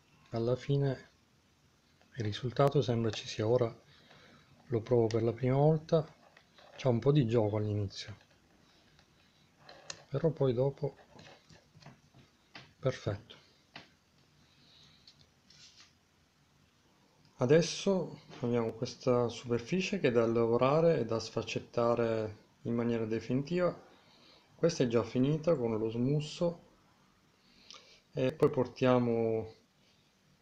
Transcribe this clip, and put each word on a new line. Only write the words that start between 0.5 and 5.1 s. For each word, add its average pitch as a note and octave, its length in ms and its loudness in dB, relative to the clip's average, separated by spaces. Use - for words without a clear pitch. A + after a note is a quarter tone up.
fine C#3 540 -2
il A2+ 100 -6
risultato C3 560 0
sembra A2+ 300 0
ci - 180 -8
sia. G#2+ 180 -4
Ora A#2+ 240 2
lo A2+ 120 -2
provo A#2 260 4
per A2 160 0